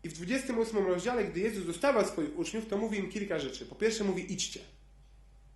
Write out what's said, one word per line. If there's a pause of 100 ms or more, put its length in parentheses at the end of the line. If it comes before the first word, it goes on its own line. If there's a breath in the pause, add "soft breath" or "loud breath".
I
w
dwudziestym
ósmym
rozdziale,
gdy
Jezus
zostawia
swoich
uczniów,
to
mówi
im
kilka
rzeczy.
Po
pierwsze
mówi:
„Idźcie”. (960)